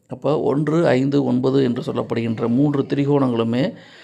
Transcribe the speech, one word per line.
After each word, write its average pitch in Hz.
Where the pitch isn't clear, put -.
அப்போ 135
ஒன்று, 151
ஐந்து, 139
ஒன்பது 127
என்று 123
சொல்லப்படுகின்ற 117
மூன்று 139
திரிகோணங்களுமே 135